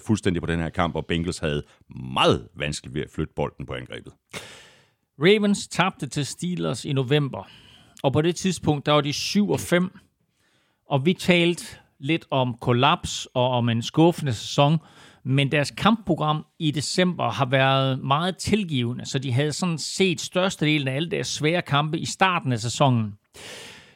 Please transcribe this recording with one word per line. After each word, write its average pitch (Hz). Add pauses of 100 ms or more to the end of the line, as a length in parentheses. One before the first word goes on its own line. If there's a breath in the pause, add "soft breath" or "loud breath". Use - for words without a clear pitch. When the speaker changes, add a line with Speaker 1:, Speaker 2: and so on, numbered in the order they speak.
Speaker 1:
fuldstændig 92
på 82
den 85
her 80
kamp, 85
og 76
Bengals 85
havde 76 (520 soft breath)
meget 95
vanskeligt 71
ved 73
at -
flytte 78
bolden 71
på 67
angrebet. 62 (1080 loud breath)
Speaker 2:
Ravens 202
tabte 180
til 143
Steelers 165
i 151
november, 131 (540 soft breath)
og 135
på 147
det 165
tidspunkt, 156
der 151
var 147
de 147
syv 196
og 143
fem, 180 (920)
og 139
vi 185
talte 175 (360)
lidt 160
om 127
kollaps 131
og 123
om 120
en 117
skuffende 160
sæson, 143 (480 soft breath)
men 135
deres 147
kampprogram 160 (120)
i 156
december 151
har 110
været 135
meget 156
tilgivende, 127
så -
de 131
havde 143
sådan 170
set -
størstedelen 156
af 131
alle 165
deres 139
svære 160
kampe 151
i 147
starten 170
af 117
sæsonen. 110 (800 loud breath)